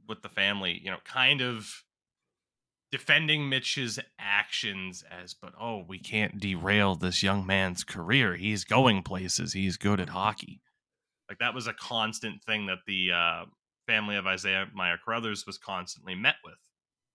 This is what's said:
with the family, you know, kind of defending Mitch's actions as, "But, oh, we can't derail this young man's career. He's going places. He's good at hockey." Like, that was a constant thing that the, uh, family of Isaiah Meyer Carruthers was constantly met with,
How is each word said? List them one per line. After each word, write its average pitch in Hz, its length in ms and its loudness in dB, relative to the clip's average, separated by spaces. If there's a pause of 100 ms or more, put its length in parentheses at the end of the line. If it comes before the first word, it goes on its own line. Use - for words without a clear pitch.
with 110 120 -10
the 104 80 -12
family, 98 540 0
you 95 80 -6
know, 92 140 -4
kind 131 360 2
of 120 420 -6 (1080)
defending 147 580 4
Mitch's 127 480 -2 (220)
actions 101 880 -2
as, 90 240 -14
"But, - 260 -18
oh, 107 280 -6
we 92 120 -10
can't 104 400 0
derail 98 560 4
this 87 280 0
young 98 220 4
man's 95 380 2
career. 98 520 0
He's 98 300 -2
going 120 380 6
places. 92 500 -4
He's 95 240 0
good 101 240 4
at 85 80 -4
hockey." 95 500 -2 (680)
Like, 101 100 -12
that 120 160 0
was 120 120 -6
a 110 60 -4
constant 110 680 -4
thing 107 240 -2
that 92 180 -2
the, 92 260 0
uh, 85 340 2 (420)
family 107 300 0
of 95 100 -2
Isaiah 95 460 0
Meyer 87 300 0
Carruthers 113 440 -4
was 98 100 -10
constantly 90 580 -8
met 117 280 0
with, - 160 -20 (560)